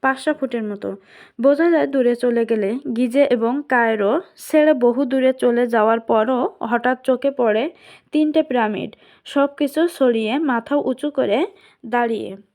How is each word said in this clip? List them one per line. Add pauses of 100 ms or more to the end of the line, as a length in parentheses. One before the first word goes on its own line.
পাঁচশো
ফুটের
মতো। (440)
বোঝা
যায়
দূরে
চলে
গেলে (160)
গিজে
এবং
কায়রো (140)
ছেড়ে
বহু
দূরে
চলে
যাওয়ার
পরও
হঠাৎ
চোখে
পড়ে (420)
তিনটে
পিরামিড, (300)
সব
কিছু
সরিয়ে
মাথা
উঁচু
করে (380)
দাঁড়িয়ে। (180)